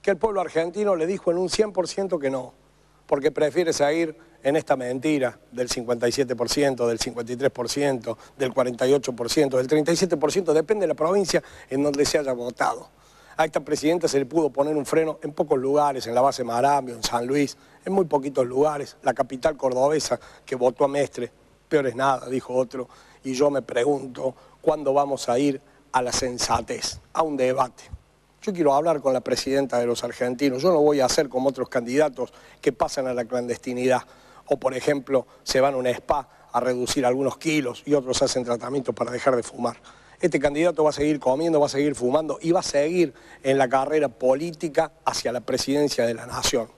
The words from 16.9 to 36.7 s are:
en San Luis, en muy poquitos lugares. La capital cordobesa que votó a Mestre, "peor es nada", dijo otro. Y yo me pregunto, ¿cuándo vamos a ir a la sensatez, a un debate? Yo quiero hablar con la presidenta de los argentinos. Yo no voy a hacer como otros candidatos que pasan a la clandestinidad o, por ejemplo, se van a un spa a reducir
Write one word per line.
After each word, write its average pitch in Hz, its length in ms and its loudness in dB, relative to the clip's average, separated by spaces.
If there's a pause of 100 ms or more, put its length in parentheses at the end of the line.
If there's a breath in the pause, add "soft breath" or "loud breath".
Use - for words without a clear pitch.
en 113 80 -14
San 120 240 -2
Luis, 139 300 0 (280 soft breath)
en 185 80 -4
muy 190 120 4
poquitos 139 420 0
lugares. 143 560 -2
La 131 100 0
capital 139 440 -2
cordobesa 135 640 0 (260 loud breath)
que - 80 -4
votó 127 300 2
a 139 40 2
Mestre, 135 440 -2 (360)
"peor 143 200 2
es 113 80 -6
nada", 131 320 0
dijo 127 260 -6
otro. 127 340 -2 (360 loud breath)
Y 131 100 -6
yo 139 160 4
me 139 120 -2
pregunto, 131 720 -2 (260 soft breath)
¿cuándo 151 320 0
vamos 139 360 0
a 120 100 2
ir 139 220 0 (320 soft breath)
a 127 100 2
la 123 80 -4
sensatez, 120 880 -4 (140)
a 165 100 -2
un 151 140 -2
debate? 127 480 -2 (580)
Yo 214 100 -4
quiero 151 220 4
hablar 151 260 2
con 135 120 0
la 127 80 0
presidenta 131 580 -2
de 120 80 0
los 120 160 -2
argentinos. 127 580 -2
Yo 180 120 4
no 151 80 4
voy 147 180 4
a 131 60 4
hacer 143 240 2
como 127 220 0
otros 127 180 -4
candidatos 127 640 -2 (280 loud breath)
que 139 120 0
pasan 143 340 -2
a 127 80 -4
la 120 100 -2
clandestinidad 123 800 -2 (460 loud breath)
o, 143 80 2
por 131 180 -2
ejemplo, 135 540 0 (160 soft breath)
se - 160 0
van 139 140 4
a - 20 -2
un 127 100 -2
spa 131 640 -4
a 123 80 0
reducir 123 480 0